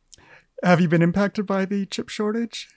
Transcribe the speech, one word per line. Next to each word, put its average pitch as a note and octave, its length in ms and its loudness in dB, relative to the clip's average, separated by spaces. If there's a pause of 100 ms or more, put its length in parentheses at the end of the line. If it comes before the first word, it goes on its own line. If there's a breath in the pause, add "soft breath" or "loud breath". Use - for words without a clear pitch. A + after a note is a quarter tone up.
(640 soft breath)
Have F3 180 4
you F3+ 80 2
been E3 140 4
impacted F#3+ 440 0
by F#3+ 180 -2
the G3 200 -4
chip - 240 -8
shortage? A3 680 -6